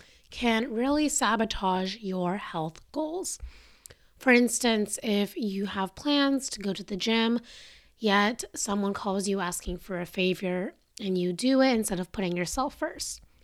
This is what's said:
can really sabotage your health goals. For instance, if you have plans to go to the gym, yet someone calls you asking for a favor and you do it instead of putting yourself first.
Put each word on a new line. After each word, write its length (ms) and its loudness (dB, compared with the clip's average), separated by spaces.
can 420 0
really 360 2
sabotage 920 0
your 360 -2
health 440 -6
goals. 460 -4
For 160 4
instance, 720 4
if 340 0
you 300 -2
have 300 -4
plans 540 2
to 100 -8
go 120 -2
to 120 -8
the 120 -6
gym, 440 2
yet 460 2
someone 400 -2
calls 340 -2
you 120 0
asking 380 -4
for 220 -6
a 60 -6
favor 680 -2
and 180 -2
you 140 0
do 280 4
it 120 6
instead 280 0
of 120 -8
putting 240 -2
yourself 400 -2
first. 440 -8